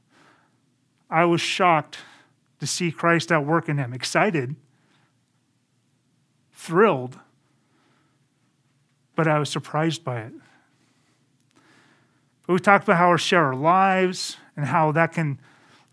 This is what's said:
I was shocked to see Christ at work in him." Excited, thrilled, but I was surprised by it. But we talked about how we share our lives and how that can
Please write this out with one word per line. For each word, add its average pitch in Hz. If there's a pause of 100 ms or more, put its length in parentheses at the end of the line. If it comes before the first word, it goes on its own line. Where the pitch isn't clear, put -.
(1080)
I 170
was 170
shocked 170 (640)
to 147
see 170
Christ 170
at 151
work 156
in 151
him." 127
Excited, 156 (2000)
thrilled, 165 (2000)
but 160
I 151
was 143
surprised 156
by 120
it. 107 (2000)
But 175
we 185
talked 202
about 196
how 175
we 175
share 170
our 131
lives 185 (180)
and 143
how 156
that 160
can 147 (540)